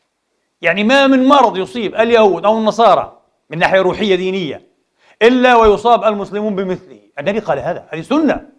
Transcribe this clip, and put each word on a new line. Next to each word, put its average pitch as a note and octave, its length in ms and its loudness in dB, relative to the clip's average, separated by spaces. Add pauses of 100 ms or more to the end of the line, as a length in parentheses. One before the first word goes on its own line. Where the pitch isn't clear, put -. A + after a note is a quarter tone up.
(600)
يعني F3 220 -2
ما C4+ 240 2
من C4 200 2
مرض B3+ 300 2
يصيب F#3+ 380 -8
اليهود G#3+ 500 2
أو A3 120 2
النصارى G#3 600 0 (320)
من D#3 80 -12
ناحية F3 240 0
روحية F#3 340 0
دينية F3+ 520 -6 (540)
إلا B3 340 4
ويصاب A3 480 2
المسلمون G#3 520 -4
بمثله. F3+ 440 -8 (200)
النبي G3+ 200 -4
قال D#3+ 200 -4
هذا، D3 300 -10
هذه D#3+ 120 -12
سنة. C#4 580 -2